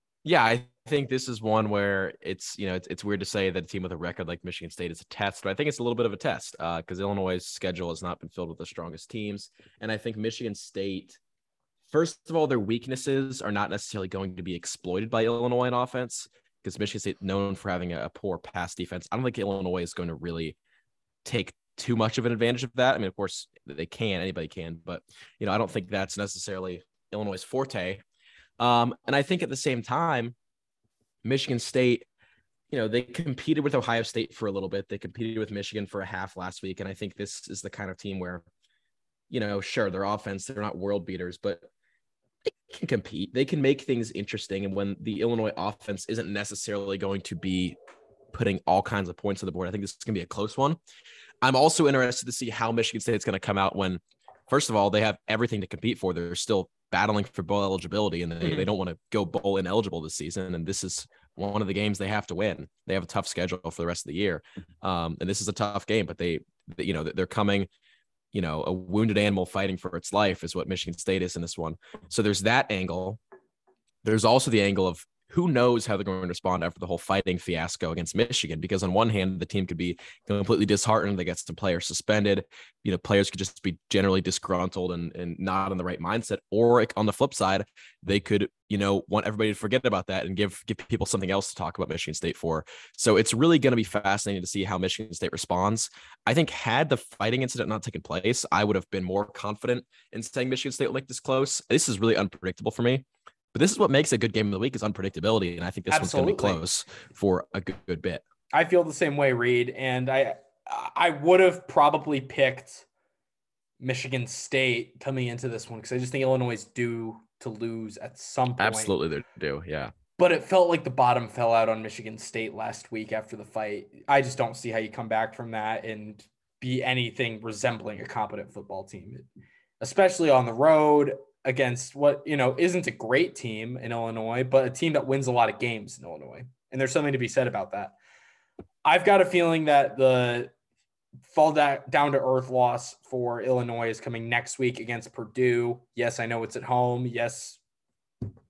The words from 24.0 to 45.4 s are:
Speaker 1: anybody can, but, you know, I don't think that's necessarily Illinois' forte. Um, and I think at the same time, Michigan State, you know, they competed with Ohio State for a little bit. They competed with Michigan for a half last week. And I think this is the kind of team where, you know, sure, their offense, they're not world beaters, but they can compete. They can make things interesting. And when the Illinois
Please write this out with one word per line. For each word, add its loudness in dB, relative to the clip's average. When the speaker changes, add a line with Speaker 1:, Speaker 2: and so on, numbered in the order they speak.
Speaker 1:
anybody -6
can, -12
but, -12
you -4
know, 0
I 2
don't 0
think -4
that's -4
necessarily -8
Illinois' -6
forte. -4
Um, 4
and 0
I 4
think 0
at -2
the -6
same -2
time, -2
Michigan 0
State, 2
you -2
know, 0
they 0
competed -2
with 0
Ohio 2
State -4
for -4
a -2
little -4
bit. -6
They -8
competed -8
with -4
Michigan -6
for -8
a -6
half -8
last -10
week. -8
And -6
I -10
think -8
this -10
is -10
the -10
kind -10
of -12
team -8
where, -8
you -4
know, -2
sure, -2
their -4
offense, -4
they're -8
not -6
world -4
beaters, -8
but -4
they -2
can -8
compete. -4
They 0
can -2
make 4
things -2
interesting. -6
And -4
when -2
the -4
Illinois 0